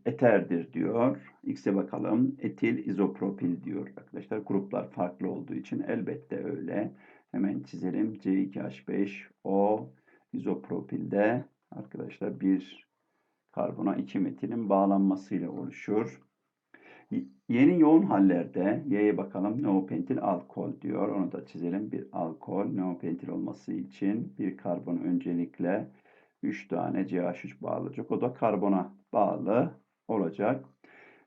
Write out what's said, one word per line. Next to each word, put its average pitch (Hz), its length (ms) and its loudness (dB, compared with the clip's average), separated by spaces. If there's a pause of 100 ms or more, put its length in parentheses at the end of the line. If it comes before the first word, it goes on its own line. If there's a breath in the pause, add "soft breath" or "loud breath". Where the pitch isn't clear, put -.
eterdir 92 680 4
diyor. 110 600 0 (100)
X'e - 320 -2
bakalım. 104 640 0
Etil - 480 0
izopropil 95 760 0
diyor - 240 -6 (100)
arkadaşlar. - 400 -8
Gruplar 98 540 -4
farklı 92 400 -4
olduğu 85 220 -8
için - 260 -6
elbette - 640 -6
öyle. 87 500 -4 (380 soft breath)
Hemen - 320 -2
çizelim. 104 560 -4
C 95 220 2
iki - 200 -4
H - 260 -10
beş 98 420 -2 (140)
O 104 460 2 (440 soft breath)
izopropilde 101 1120 0 (260)
arkadaşlar - 680 -10
bir - 500 0 (640)
karbona - 440 -2
iki - 240 -4
metilin 98 500 -4
bağlanmasıyla 98 840 2
oluşur. - 720 -4 (880 loud breath)
Y-, 131 140 -4 (240)
yeni 151 300 8
yoğun 160 240 10
hallerde 95 840 4
Y'ye 104 300 4
bakalım. 98 460 -2
Neopentil 95 560 0
alkol 90 640 -4
diyor. 98 280 -2
Onu 92 220 -2
da - 140 -8
çizelim. 87 460 -4
Bir - 200 -8
alkol. 90 540 -4
Neopentil 90 640 -4
olması - 440 -6
için - 640 -4
bir 95 180 -4
karbon 85 400 -4
öncelikle 90 920 -2 (520 soft breath)
üç - 240 -4
tane 87 400 -2
C 90 140 -2
H 87 260 -4
üç - 140 -16
bağlayacak. 82 500 -6
O 104 100 0
da 127 120 -2
karbona 101 600 0 (200)
bağlı 104 600 2 (340)
olacak. 107 580 0 (600 soft breath)